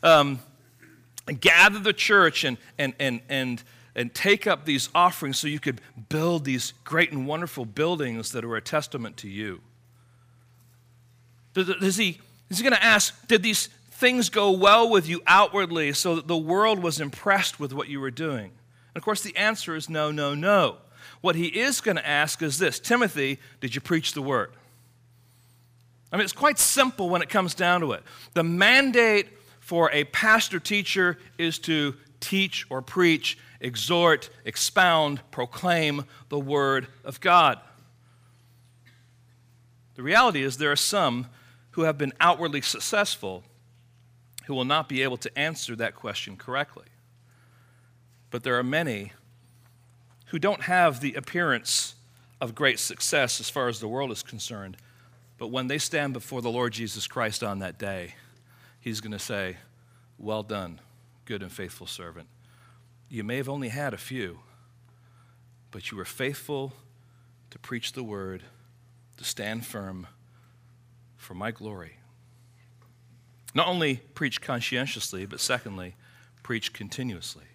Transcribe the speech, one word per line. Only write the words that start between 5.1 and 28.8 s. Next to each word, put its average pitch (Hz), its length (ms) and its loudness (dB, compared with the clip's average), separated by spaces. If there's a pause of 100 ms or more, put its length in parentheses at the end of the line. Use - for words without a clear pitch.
so - 80 -4
you 147 140 -4
could 127 200 -4 (280)
build 160 360 0
these 131 280 -4 (100)
great 151 300 0
and 135 140 -4
wonderful 151 380 -6
buildings 127 680 -4
that 117 120 -6
are 117 120 -4
a 110 40 -4
testament 120 580 -6
to 107 100 -14
you?" 98 320 -10 (1900)
Does, 185 160 0 (120)
does 190 160 2
he, 190 240 0 (300)
is 180 80 -4
he 226 60 -4
gonna 254 120 6
ask, 208 380 4 (140)
"Did 208 160 6
these 214 240 0 (240)
things 247 360 4
go 202 220 2
well 202 400 8
with 180 180 4
you 170 160 -2
outwardly 170 680 4
so 170 240 0
that 156 100 -6
the 170 100 0
world 190 440 2
was 160 180 -2
impressed 185 640 0
with 139 120 -6
what 135 160 -6
you 139 120 -8
were 135 100 -6
doing?" 123 360 -6
And - 500 -20
of 170 80 -12
course, 208 180 -2
the 185 140 -8
answer 202 400 -2
is 156 120 -8
no, 151 220 -2
no, 147 240 -2
no. 170 440 2 (420)
What 170 160 2
he 170 100 -2
is 233 340 0
gonna 180 200 -2
ask 147 420 0
is 143 160 -2
this, 165 220 0
"Timothy, 151 580 0 (220)
did 123 160 -6
you 139 40 -6
preach 160 340 -2
the 147 80 -6
word?" 131 300 -2 (1600)
I 165 40 -4
mean, 208 80 0
it's 185 80 -6
quite 285 260 2
simple 254 500 2
when 175 140 0
it 147 60 -4
comes 185 260 0
down 175 260 2
to 147 120 -2
it. 87 120 -6 (300)
The 170 100 2
mandate 220 840 4 (300)